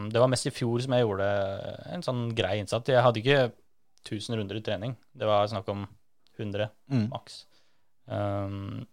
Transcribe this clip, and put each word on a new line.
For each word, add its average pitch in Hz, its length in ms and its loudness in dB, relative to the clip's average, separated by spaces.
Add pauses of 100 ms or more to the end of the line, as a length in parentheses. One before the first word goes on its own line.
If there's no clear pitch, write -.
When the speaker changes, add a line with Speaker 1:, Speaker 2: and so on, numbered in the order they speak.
Speaker 1:
det 117 140 4
var 131 80 6
mest 123 160 0
i 127 80 -2
fjor 120 260 0
som 131 140 0
jeg 123 80 6
gjorde 98 240 2 (640)
en 180 100 -6
sånn 123 220 -2 (100)
grei 104 280 2
innsats. 113 280 -4
Jeg 123 140 6
hadde 117 160 4
ikke 127 320 4 (560)
tusen 110 320 -6
runder 101 160 -4
i 107 80 -6
trening. 110 320 -4 (160)
Det 113 160 -4
var 104 240 6
snakk 101 160 -6
om 101 140 -4 (580)
hundre 104 300 -4 (200)
Speaker 2:
Mm. 123 220 2
Speaker 1:
maks. - 300 -12 (680)
Ehm, 101 840 -4